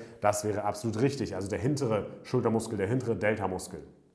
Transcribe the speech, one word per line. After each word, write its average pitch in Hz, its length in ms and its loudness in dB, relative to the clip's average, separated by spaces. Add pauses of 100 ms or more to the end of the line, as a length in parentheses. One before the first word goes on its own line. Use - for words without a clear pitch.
(200)
das 104 240 4
wäre 104 200 0
absolut 107 360 -2
richtig, 127 340 2
also 95 140 -4
der 98 100 -2
hintere 120 480 0 (180)
Schultermuskel, 113 540 0
der 98 100 0
hintere 113 280 0
Deltamuskel. 92 640 -2 (340)